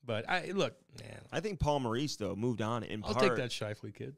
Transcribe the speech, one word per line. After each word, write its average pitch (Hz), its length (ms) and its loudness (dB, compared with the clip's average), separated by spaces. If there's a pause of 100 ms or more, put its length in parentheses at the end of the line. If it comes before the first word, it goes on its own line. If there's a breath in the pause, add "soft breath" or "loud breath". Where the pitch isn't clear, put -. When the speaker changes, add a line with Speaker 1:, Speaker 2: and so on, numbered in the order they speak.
Speaker 1:
But 117 240 -2
I, 165 280 0
look, 156 180 2 (260)
man. - 200 -12 (120)
Speaker 2:
I 160 100 0
think 196 180 -4
Paul 147 220 4
Maurice, 123 340 2
though, 95 200 -2
moved 113 280 0
on 113 200 0
in 104 200 -4
Speaker 1:
I'll 107 100 0
Speaker 2:
part. 123 100 6
Speaker 1:
take 123 120 6
that 123 160 -2
Scheifele 107 420 -6
kid. 131 240 -10